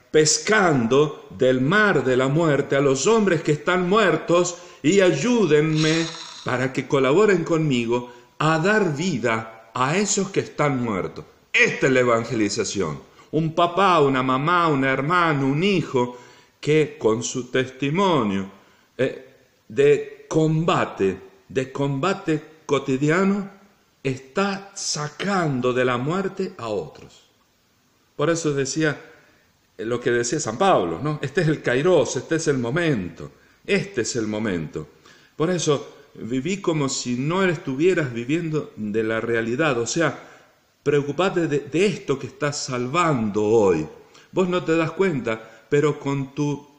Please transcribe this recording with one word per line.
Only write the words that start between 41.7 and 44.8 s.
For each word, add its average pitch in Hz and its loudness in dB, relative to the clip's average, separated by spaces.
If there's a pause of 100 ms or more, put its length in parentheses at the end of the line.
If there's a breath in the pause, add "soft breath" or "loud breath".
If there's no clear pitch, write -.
esto 147 -2
que 120 -10
estás - -6
salvando 123 -2
hoy. 101 4 (440 loud breath)
Vos 180 0
no 180 0
te 160 0
das 160 0